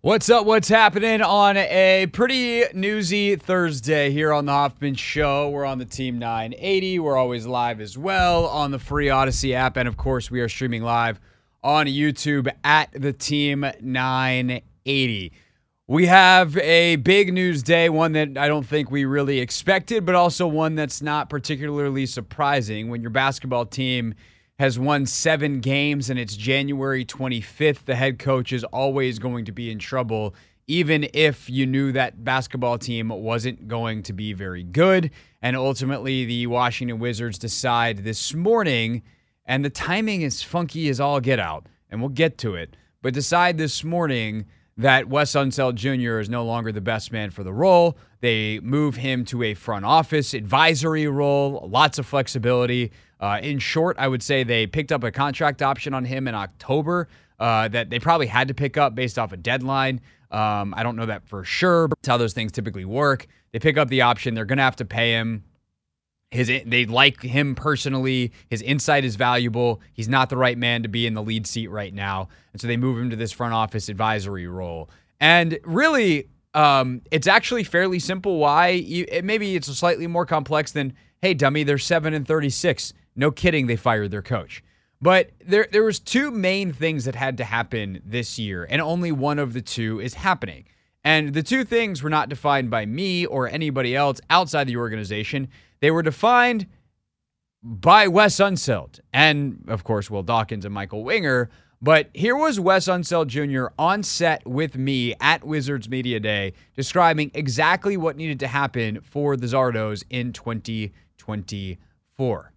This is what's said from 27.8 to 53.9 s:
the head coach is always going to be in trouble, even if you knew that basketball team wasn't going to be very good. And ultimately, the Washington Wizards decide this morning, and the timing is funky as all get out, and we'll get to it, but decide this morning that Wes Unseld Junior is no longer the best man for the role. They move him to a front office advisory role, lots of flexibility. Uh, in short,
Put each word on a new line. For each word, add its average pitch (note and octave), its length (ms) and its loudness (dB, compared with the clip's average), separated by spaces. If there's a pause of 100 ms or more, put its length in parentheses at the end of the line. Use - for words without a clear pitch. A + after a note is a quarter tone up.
the C3 100 -2
head B2+ 240 0
coach C3 340 -2
is A#2+ 120 -4
always C3 560 -2
going A#2+ 240 -6
to G#2 80 -10
be A#2 180 -8
in A2 80 -8
trouble, A2 560 -4 (320)
even D3+ 480 0
if D3 340 2
you C3 160 0
knew C3+ 280 0
that B2 320 -2
basketball B2 520 -2
team A2+ 320 -6
wasn't A2 600 -6
going A2+ 340 -4
to G#2 100 -12
be G#2 200 -8
very F#2 320 -10
good. E3 480 4 (280)
And B2 140 -2
ultimately, C3 720 -2
the A#2+ 240 -4
Washington A#2+ 500 0
Wizards A#2 400 -4
decide A#2 600 0
this G#2+ 360 -6
morning, D#3 680 0 (420)
and C3+ 180 0
the C#3+ 60 -2
timing G3 520 -2
is C3 200 -4
funky E3 460 -4
as B2+ 100 -2
all C#3+ 220 0
get B2 180 2
out, D#2+ 280 -6 (220)
and G#2+ 120 -8
we'll C3+ 80 -4
get D3 300 0
to G#2 180 -6
it, E2 200 -12 (240)
but C3 140 -4
decide E3+ 440 2
this D#3 260 -4
morning B2 600 -2 (320)
that C3 320 4
Wes C#3+ 260 0
Unseld C3+ 420 0
Junior A#2+ 420 -2
is G#2 100 -4
no A#2+ 160 -4
longer A2+ 280 -4
the G#2 80 -6
best G#2+ 320 -4
man G#2+ 180 -6
for G2 140 -12
the F#2 80 -8
role. E3+ 440 4 (240)
They A2 380 0
move C3+ 380 0
him B2+ 300 -2
to A#2+ 180 -4
a G#2+ 100 -2
front G2+ 300 -6
office D3 500 2
advisory D3+ 720 2
role, C#3+ 640 0
lots C#3+ 300 4
of B2 60 -6
flexibility. B2 840 0 (300)
Uh, G2+ 220 -2
in C#3+ 160 -4
short, D#3+ 400 -2